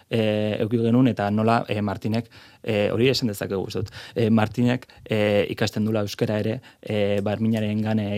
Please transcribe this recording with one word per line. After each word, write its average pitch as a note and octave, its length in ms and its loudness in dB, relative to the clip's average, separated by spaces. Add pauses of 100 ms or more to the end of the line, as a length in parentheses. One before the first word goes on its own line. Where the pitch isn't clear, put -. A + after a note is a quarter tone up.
Eh, G#2+ 500 0
eduki A2+ 180 0
genuen, A#2 300 4
eta G2+ 220 0
nola, A2 380 2
eh, G#2+ 140 -2
Martinek, G#2+ 480 -4 (340)
eh, G#2 280 0
hori A#2+ 180 2
esan B2 180 0
dezakegu, G2 340 -4
uste G2 220 -6
dut. - 80 -10 (240)
Eh, G#2+ 140 2
Martinek, A#2 580 2 (160)
eh, G#2 460 2
ikasten G#2+ 360 -2
dula A2 160 0
euskara G#2+ 380 -2
ere, A2 220 -4 (200)
eh, G2+ 400 -2
ba, G#2 120 -2
Herminiaren G#2+ 480 -2
gane G#2+ 260 -2 (100)